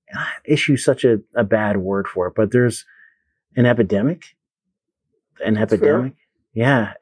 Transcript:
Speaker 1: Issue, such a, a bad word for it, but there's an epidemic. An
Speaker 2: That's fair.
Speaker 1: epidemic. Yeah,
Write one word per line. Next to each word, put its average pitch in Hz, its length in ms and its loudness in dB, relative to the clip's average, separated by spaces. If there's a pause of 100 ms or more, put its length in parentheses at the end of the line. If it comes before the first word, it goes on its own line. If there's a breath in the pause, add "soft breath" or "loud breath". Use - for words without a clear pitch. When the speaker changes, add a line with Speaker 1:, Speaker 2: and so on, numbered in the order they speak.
(460 loud breath)
Speaker 1:
Issue, 147 320 0
such - 260 0
a, 113 180 4 (140)
a 120 80 2
bad 104 340 0
word 98 300 -4
for 90 200 -4
it, 87 80 -10
but 107 160 0
there's 123 340 0 (680 soft breath)
an 123 100 4
epidemic. 117 720 0 (1080)
An 107 120 0
Speaker 2:
That's 107 160 -2
fair. 104 80 2
Speaker 1:
epidemic. 135 340 0 (400)
Yeah, 117 480 0